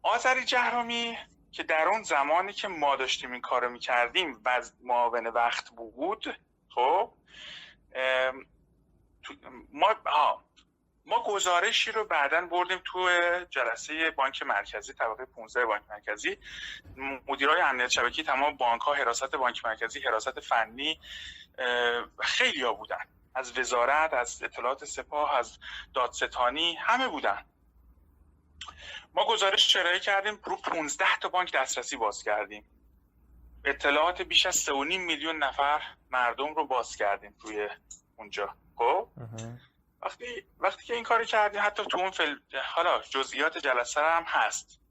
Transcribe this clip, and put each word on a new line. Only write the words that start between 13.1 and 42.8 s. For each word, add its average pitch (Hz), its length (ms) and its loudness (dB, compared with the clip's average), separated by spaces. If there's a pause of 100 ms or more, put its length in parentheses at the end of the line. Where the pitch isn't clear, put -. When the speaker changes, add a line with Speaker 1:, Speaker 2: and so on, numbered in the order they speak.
Speaker 1:
جلسهٔ 147 600 -2
بانک 135 320 -2
مرکزی، 107 500 -4
طبقهٔ 120 320 -4
پونزده 120 400 -2
بانک 104 240 0
مرکزی. 107 480 -6 (880)
مدیرای 139 340 2
امنیت 127 260 2
شبکه‌ای 127 400 0
تمام 143 300 2
بانک‌ها، 120 360 2
حراست 131 420 0
بانک 123 300 -2
مرکزی، 113 340 -4
حراست 127 400 -2
فنی، 131 600 -2 (580)
اه، 120 480 0 (140)
خیلیا 151 540 0
بودن، - 320 -8 (300)
از 127 220 -6
وزارت، 131 560 2
از 123 300 -2
اطلاعات 131 420 -6
سپاه، 147 500 -2
از - 240 -2 (340)
دادستانی، 131 840 0
همه 254 320 2
بودن. 123 380 -2 (1700)
ما 185 120 2
گزارش 208 500 4
ارائه 180 240 2
کردیم، 202 440 0
رو 196 140 -4
پونزده 165 600 -2
تا 185 120 -6
بانک 180 240 0
دسترسی 131 440 -2
باز 110 260 -2
کردیم، 104 420 -4 (1000)
اطلاعات 151 560 4
بیش - 240 4
از 180 100 2
سه - 180 2
و 139 100 2
نیم 180 180 0
میلیون 160 420 -2
نفر 143 380 2 (280)
مردم 127 440 0
رو 151 140 0
باز 127 280 -2
کردیم 104 460 -2
توی 104 280 -4 (460)
اونجا. 104 400 -8 (200)
خب؟ 151 420 2
Speaker 2:
مهم. 113 420 -12 (420)
Speaker 1:
وقتی، - 440 -10 (140)
وقتی - 260 -2
که 240 80 -4
این 233 100 -4
کارو 233 220 2
کردیم، 208 380 2
حتی 208 220 0
تو 180 120 -4
اون 190 140 0
فل-، 147 280 -2 (240)
حالا 165 380 2